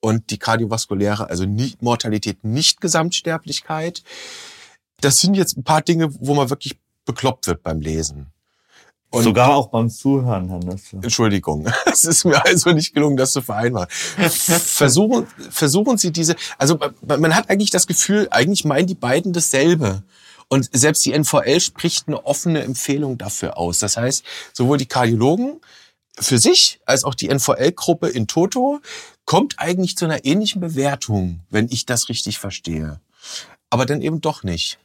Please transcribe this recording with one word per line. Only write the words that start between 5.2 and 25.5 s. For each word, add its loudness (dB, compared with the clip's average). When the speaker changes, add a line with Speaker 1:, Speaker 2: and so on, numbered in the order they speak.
Speaker 1:
jetzt 0
ein -8
paar 2
Dinge, 2
wo 0
man 4
wirklich -6
bekloppt -2
wird -4
beim -4
Lesen. -6
Und 0
Speaker 2:
Sogar 6
auch 0
beim 0
Zuhören, 0
Herr -6
Nössler. -10
Speaker 1:
Entschuldigung, 0
<laughs> -4
es 2
ist 0
mir 4
also 4
nicht 0
gelungen, 2
das 2
zu -2
vereinbaren. -2
Versuchen, 2
versuchen 2
Sie 0
diese, 0
also 4
man, 0
man 4
hat 2
eigentlich 2
das 0
Gefühl, 2
eigentlich 2
meinen 2
die -4
beiden 0
dasselbe. 2
Und 2
selbst 2
die -2
N 2
V 2
L 2
spricht -4
eine -4
offene 0
Empfehlung -4
dafür -8
aus. -2
Das -2
heißt, -2
sowohl 2
die -2
Kardiologen 2